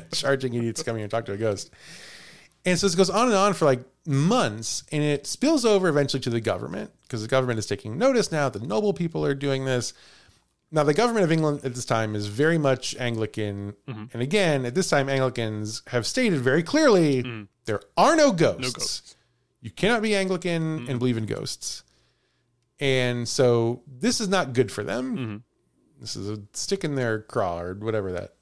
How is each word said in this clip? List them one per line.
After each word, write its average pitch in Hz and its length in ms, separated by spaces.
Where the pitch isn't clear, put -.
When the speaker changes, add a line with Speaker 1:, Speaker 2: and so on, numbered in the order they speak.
Speaker 1:
<laughs> - 120
charging 135 400
idiots 117 280
to - 40
come 117 120
here 107 60
and 104 80
talk 113 140
to 98 80
a 98 40
ghost. 107 320
And 180 120
so 196 100
this 170 80
goes 180 140
on 214 180
and 226 80
on 196 180
for, 170 100
like, 131 160
months, 139 840
and 151 100
it 147 240
spills 285 380
over 202 240
eventually 143 340
to 127 80
the 117 120
government, 95 500
'cause 113 140
the 110 80
government 127 300
is 104 60
taking 107 320
notice 240 340
now. 147 180
The 104 100
noble 202 320
people 160 340
are 143 100
doing 135 280
this. 127 300
Now, 156 120
the 147 100
government 226 300
of 160 80
England 156 320
at 131 100
this 123 120
time 110 300
is 104 120
very 147 300
much 135 420
Anglican. 107 720
Speaker 2:
Mm-hmm. 107 160
Speaker 1:
And 117 80
again, 151 440
at 120 100
this 180 140
time, 139 180
Anglicans 117 800
have 120 180
stated 214 360
very 127 200
clearly, 180 600
Speaker 2:
Mm. 113 240
Speaker 1:
there 107 140
are 247 200
no 294 160
ghosts. 131 280
Speaker 2:
No 127 100
ghosts. - 440
Speaker 1:
You 113 100
cannot 220 300
be 214 120
Anglican 175 680
Speaker 2:
Mm-hmm. 120 80
Speaker 1:
and 127 100
believe 123 180
in 110 80
ghosts. - 580
And 123 460
so 120 600
this 156 340
is 208 80
not 175 240
good 113 180
for - 120
them. 240 340
Speaker 2:
Mm-hmm. 113 200
Speaker 1:
This 117 160
is 101 140
a 107 100
stick - 320
in 147 100
their 117 280
craw 92 360
or 90 140
whatever 104 400
that, 90 280